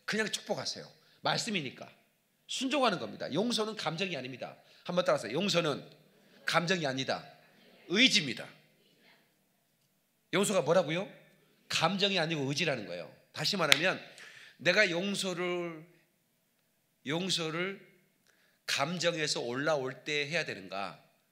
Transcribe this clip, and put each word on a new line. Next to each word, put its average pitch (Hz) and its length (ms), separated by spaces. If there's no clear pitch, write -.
그냥 214 260
축복하세요. 117 600
말씀이니까. 151 720
순종하는 254 520
겁니다. 101 340
용서는 214 440
감정이 165 400
아닙니다. 123 400
한번 180 200
따라하세요. 139 280
용서는 156 560
감정이 170 420
아니다. 127 380
의지입니다. 170 600
용서가 190 280
뭐라고요? 170 480
감정이 190 500
아니고 160 300
의지라는 139 380
거예요. 87 280
다시 - 240
말하면 156 460
내가 180 340
용서를, 175 960
용서를 170 840
감정에서 160 760
올라올 131 640
때 147 220
해야 156 180
되는가? 95 580